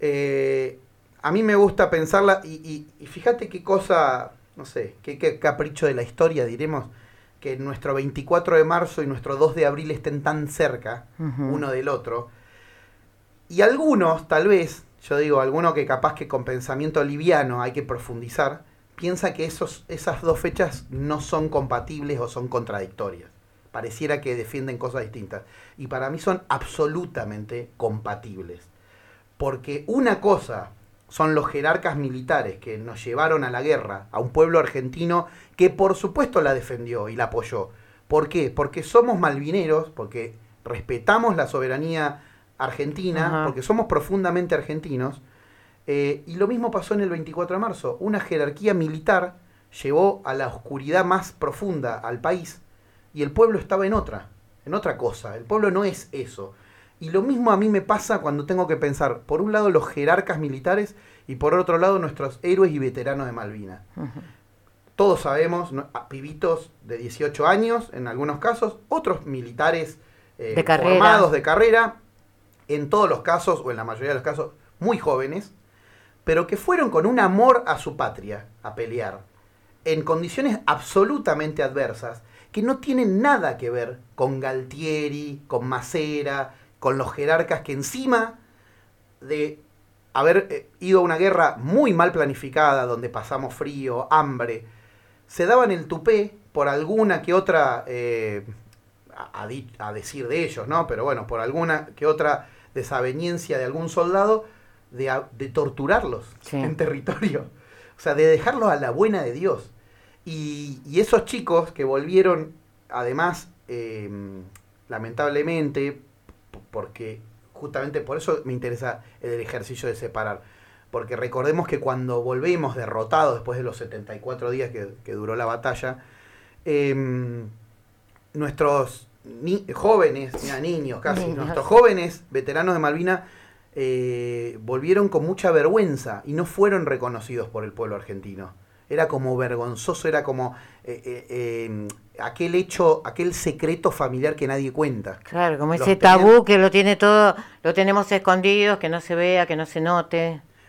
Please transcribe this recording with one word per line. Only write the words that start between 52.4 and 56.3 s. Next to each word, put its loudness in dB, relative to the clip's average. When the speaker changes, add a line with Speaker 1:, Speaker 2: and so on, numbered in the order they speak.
Speaker 1:
y -4
el -6
pueblo 4
estaba -2
en 0
otra, -4
en -6
otra -2
cosa. -6
El -14
pueblo 2
no 2
es -6
eso. -10